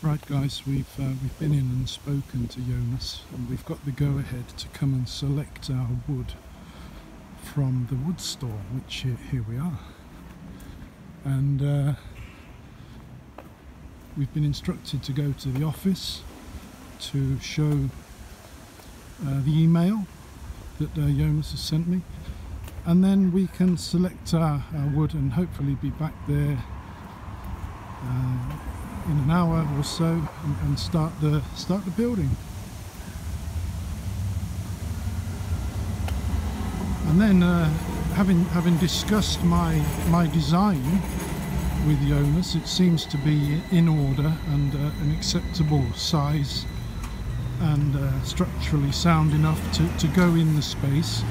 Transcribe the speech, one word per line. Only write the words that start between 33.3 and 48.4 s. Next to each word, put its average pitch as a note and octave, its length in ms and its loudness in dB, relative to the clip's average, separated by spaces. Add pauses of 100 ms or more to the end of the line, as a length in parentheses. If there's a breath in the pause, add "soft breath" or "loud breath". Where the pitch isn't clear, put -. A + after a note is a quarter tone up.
And D#3 120 8
then, G3 220 8
uh, F3 260 6 (460)
having, F#3 320 6
having E3+ 320 4
discussed F3+ 680 2
my, E3+ 400 4 (260)
my E3+ 180 6
design E3 760 4 (840)
with D3 200 6
Jonas, D3 460 4
it D#3+ 140 0
seems E3+ 400 4
to D3+ 100 -4
be D3 420 4 (120)
in E3+ 160 8
order D3 440 4 (180)
and, C#3+ 260 2
uh, - 20 0 (240)
an D3 160 2
acceptable D3+ 760 2
size D3 720 0 (920)
and, D3 360 4
uh, C3+ 260 0
structurally - 680 0